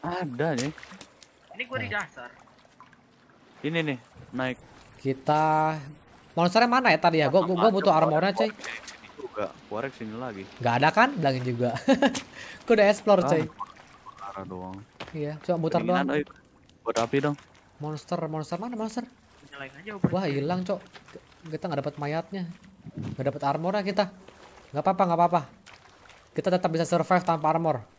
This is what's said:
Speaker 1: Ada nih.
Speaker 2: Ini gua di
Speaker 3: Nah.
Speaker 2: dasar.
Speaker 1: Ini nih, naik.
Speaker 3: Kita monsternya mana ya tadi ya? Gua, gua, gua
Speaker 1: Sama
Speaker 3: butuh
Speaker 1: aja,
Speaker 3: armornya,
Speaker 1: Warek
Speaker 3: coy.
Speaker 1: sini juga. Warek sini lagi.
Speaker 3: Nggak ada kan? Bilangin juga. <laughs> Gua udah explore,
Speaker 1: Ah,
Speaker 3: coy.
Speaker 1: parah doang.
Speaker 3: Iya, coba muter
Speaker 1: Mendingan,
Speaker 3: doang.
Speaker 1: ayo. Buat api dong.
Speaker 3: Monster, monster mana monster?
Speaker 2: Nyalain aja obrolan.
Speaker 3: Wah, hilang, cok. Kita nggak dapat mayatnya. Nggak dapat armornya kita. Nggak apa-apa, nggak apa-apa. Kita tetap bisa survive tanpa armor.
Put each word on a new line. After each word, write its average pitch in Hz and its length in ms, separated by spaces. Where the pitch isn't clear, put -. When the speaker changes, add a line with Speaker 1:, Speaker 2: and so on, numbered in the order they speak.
Speaker 1:
Ada 165 520
nih. 135 160
Speaker 2:
Ini 233 140
gua 262 100
di 247 140
Speaker 3:
Nah. 208 100
Speaker 2:
dasar. 131 280
Speaker 1:
Ini 165 200
nih, 143 140
naik. 127 260
Speaker 3:
Kita 143 400
monsternya 180 380
mana 247 200
ya 160 80
tadi 165 200
ya? 147 80
Gua, 175 160
gua, 180 120
gua 214 140
Speaker 1:
Sama 190 60
Speaker 3:
butuh 196 160
Speaker 1:
aja, 156 80
Speaker 3:
armornya, 160 320
Speaker 1:
Warek 196 80
Speaker 3:
coy. 226 120
Speaker 1:
sini - 580
juga. - 260
Warek 123 260
sini 110 220
lagi. 113 280
Speaker 3:
Nggak 117 200
ada 147 120
kan? 240 220
Bilangin 135 300
juga. 120 260
<laughs> - 440
Gua 240 160
udah 202 80
explore, 202 360
Speaker 1:
Ah, - 40
Speaker 3:
coy. 160 160
Speaker 1:
parah 98 300
doang. 92 300
Speaker 3:
Iya, 151 320
coba 175 160
muter 160 240
Speaker 1:
Mendingan, 180 240
Speaker 3:
doang. 139 100
Speaker 1:
ayo. 147 80
Buat - 200
api 127 180
dong. 147 140
Speaker 3:
Monster, 156 360
monster 156 280
mana 240 160
monster? 220 280
Speaker 2:
Nyalain 135 240
aja 190 160
obrolan. - 180
Speaker 3:
Wah, 185 140
hilang, 147 400
cok. 190 140
Kita 156 220
nggak 139 160
dapat 147 160
mayatnya. 165 420
Nggak 131 160
dapat 143 160
armornya 170 400
kita. 196 240
Nggak 147 100
apa-apa, 190 220
nggak 170 160
apa-apa. 170 200
Kita 160 160
tetap 180 240
bisa 165 100
survive 170 380
tanpa 165 320
armor. 156 320